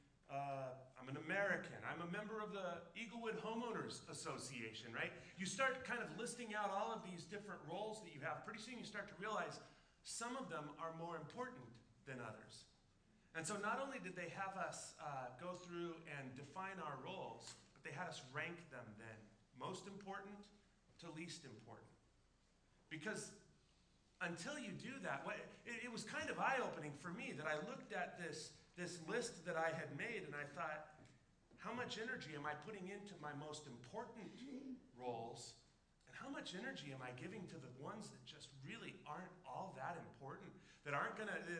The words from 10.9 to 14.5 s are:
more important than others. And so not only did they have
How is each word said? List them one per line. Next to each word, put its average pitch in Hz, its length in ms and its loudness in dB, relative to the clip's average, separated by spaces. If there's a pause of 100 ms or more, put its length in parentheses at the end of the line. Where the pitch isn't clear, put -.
more 170 160 0
important 233 480 -2 (440)
than 131 120 -2
others. 110 460 -6 (720)
And 165 100 2
so 208 120 4
not 214 200 6
only 269 220 2
did 180 160 -4
they 175 140 0
have 196 260 0